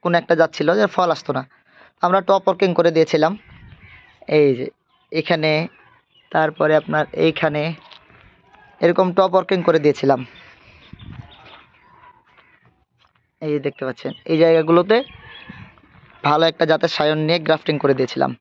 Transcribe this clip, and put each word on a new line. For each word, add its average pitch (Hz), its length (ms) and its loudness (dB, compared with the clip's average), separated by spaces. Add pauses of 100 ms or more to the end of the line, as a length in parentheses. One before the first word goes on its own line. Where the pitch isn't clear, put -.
কোনো 175 180 -2
একটা 175 180 0
জাত 160 180 4
ছিল, 147 100 -2 (120)
যে 214 60 2 (100)
ফল 180 200 0
আসতো - 220 -10
না। 131 60 -8 (600)
আমরা 180 140 2 (100)
টপ 196 160 2
ওয়ার্কিং 190 240 0 (100)
করে 170 160 4
দিয়েছিলাম, 160 360 2 (1040)
এই 147 100 4 (100)
যে 127 80 -10 (540)
এখানে, 156 320 -2 (800)
তারপরে 156 500 0
আপনার 151 220 -4 (220)
এইখানে 156 380 -2 (1200)
এরকম 175 220 2 (100)
টপ 190 160 2
ওয়ার্কিং 185 340 0
করে 160 160 2
দিয়েছিলাম। 139 360 2 (3250)
এই 156 120 -6
যে 147 140 -2
দেখতে - 200 -8
পাচ্ছেন, - 240 -10 (200)
এই 160 120 0
জায়গাগুলোতে 170 540 4 (1300)
ভালো 151 240 2
একটা 160 200 -2
জাতের 160 260 0
সায়ন 156 300 0
নিয়ে 170 200 0
গ্রাফটিং 160 360 -2
করে 139 140 4
দিয়েছিলাম। 131 440 -2